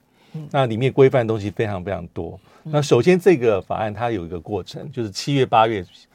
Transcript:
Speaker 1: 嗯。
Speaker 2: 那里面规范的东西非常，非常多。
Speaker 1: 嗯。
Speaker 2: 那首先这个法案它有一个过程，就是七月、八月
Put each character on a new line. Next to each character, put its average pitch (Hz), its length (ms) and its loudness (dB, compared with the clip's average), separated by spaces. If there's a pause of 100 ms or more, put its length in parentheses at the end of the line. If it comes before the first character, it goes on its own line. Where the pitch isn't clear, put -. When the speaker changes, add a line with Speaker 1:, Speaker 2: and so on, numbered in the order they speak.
(320)
Speaker 1:
嗯。 156 180 -12
Speaker 2:
那 135 160 0
里 113 100 -4
面 127 160 -2
规 135 160 6
范 127 160 2
的 110 80 -2
东 110 80 -4
西 101 120 -6
非 120 120 -4
常， 98 200 -6
非 98 80 -6
常 85 160 -6
多。 87 280 -12 (280)
Speaker 1:
嗯。 156 80 -10
Speaker 2:
那 147 100 0
首 135 180 4
先 180 160 4
这 175 200 4
个 110 260 0
法 95 140 -6
案 104 180 -6
它 117 160 -4
有 90 160 -6
一 - 20 -14
个 87 120 -10
过 101 200 -8
程， 139 300 -14
就 123 140 -6
是 107 40 -8
七 143 260 -6
月、 131 120 2
八 113 220 4
月 98 180 -4 (280)